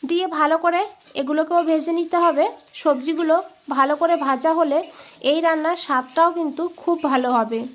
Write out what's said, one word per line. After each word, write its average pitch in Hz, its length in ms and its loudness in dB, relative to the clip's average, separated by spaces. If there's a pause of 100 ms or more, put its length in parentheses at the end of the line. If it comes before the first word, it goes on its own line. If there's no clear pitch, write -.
দিয়ে 339 260 -2
ভালো 311 300 2
করে 339 220 2 (340)
এগুলোকেও 311 500 0
ভেজে 320 280 0
নিতে 330 240 -2
হবে। 330 280 4 (300)
সবজিগুলো 311 600 0 (360)
ভালো 277 260 2
করে 339 200 2
ভাজা 277 360 0
হলে 311 260 2 (440)
এই 294 180 2
রান্নার 330 440 0
স্বাদটাও 285 480 0
কিন্তু 320 300 -4 (140)
খুব 339 260 -2
ভালো 262 300 0
হবে। 226 280 0 (140)